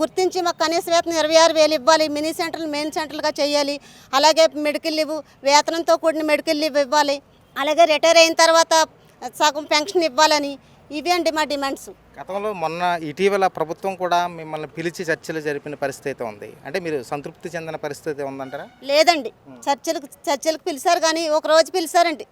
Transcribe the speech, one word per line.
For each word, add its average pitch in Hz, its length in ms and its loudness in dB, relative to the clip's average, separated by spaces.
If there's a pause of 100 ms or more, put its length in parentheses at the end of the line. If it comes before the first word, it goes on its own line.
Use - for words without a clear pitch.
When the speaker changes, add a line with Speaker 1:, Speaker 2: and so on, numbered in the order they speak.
Speaker 1:
గుర్తించి 370 440 0
మాకు 339 160 -2
కనీస 330 260 0
వేతనం 339 300 0
ఇరవై 311 180 2
ఆరు 330 160 8
వేలు 311 220 4
ఇవ్వాలి, 311 340 2
మినీ 302 240 -4
సెంటర్లు 330 340 -6
మెయిన్ 294 320 -4
సెంటర్లుగా 302 420 -4
చేయాలి, 285 400 -2 (340)
అలాగే 311 320 6 (200)
మెడికల్ 311 340 -4
లీవ్, 302 220 -4 (260)
వేతనంతో 320 480 2
కూడిన 320 260 0 (100)
మెడికల్ 294 280 0
లీవ్ 294 260 -2
ఇవ్వాలి, 285 360 0 (360)
అలాగే 302 260 4
రిటైర్ 320 320 4
అయిన 330 160 6 (120)
తర్వాత 330 420 4 (540)
సగం 302 240 0
పెన్షన్ 311 460 0
ఇవ్వాలని, 285 480 2 (400)
ఇవి 302 120 -2
అండి 339 200 0
మా 311 140 -2
డిమాండ్స్. 277 460 -6 (300)
Speaker 2:
గతంలో 202 320 -6
మొన్న 170 300 -6 (280)
ఇటీవల 190 360 2
ప్రభుత్వం 170 540 -4
కూడా 175 260 0 (120)
మిమ్మల్ని 156 380 -10
పిలిచి 165 280 -6
చర్చలు 160 360 -4
జరిపిన 147 420 -8
పరిస్థితి 139 280 -6
అయితే 123 140 -8
ఉంది, 110 240 -12 (180)
అంటే 151 180 -6
మీరు 151 180 -4
సంతృప్తి 151 520 -10
చెందిన 160 300 -10
పరిస్థితి 143 460 -8
ఉందంటారా? 135 360 -12 (160)
Speaker 1:
లేదండి, 277 500 0 (160)
Speaker 2:
మ్మ్. 254 180 -20
Speaker 1:
చర్చలకు, 285 420 -4 (220)
చర్చలకు 302 380 -4
పిలిచారు 339 320 0
కానీ 320 280 0
ఒక 302 180 0
రోజు 320 300 4
పిలిచారండి, 339 560 0